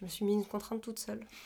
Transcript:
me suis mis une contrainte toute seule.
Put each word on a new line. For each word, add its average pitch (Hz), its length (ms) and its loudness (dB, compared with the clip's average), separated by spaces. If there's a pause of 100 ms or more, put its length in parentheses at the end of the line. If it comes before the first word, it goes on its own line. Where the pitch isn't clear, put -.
me - 40 -4
suis - 140 -2
mis 202 100 8
une 202 120 6
contrainte 208 360 -2
toute 226 180 -6
seule. 214 200 -4 (260)